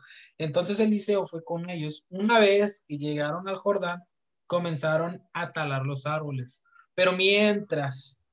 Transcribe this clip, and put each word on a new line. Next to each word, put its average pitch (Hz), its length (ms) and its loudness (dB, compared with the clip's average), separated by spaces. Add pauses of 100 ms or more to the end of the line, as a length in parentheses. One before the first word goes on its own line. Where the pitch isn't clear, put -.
(380)
Entonces 180 420 0
Eliseo 208 460 2
fue 165 180 -12
con 170 260 -6
ellos. 151 400 -8
Una 214 300 2
vez 202 480 4
que 147 100 -6
llegaron 151 500 -4
al 190 100 -4
Jordán, 180 460 -2 (440)
comenzaron 165 760 -2 (100)
a - 180 -6
talar 139 340 -2
los 139 200 -6
árboles. 147 580 -6 (300)
Pero 185 200 4
mientras 196 1200 2